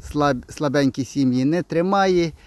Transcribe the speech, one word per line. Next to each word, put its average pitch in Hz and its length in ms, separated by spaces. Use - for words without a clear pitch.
слаб-, 143 400
слабенькі 139 540
сім'ї 127 400
не 160 180
тримає, 180 680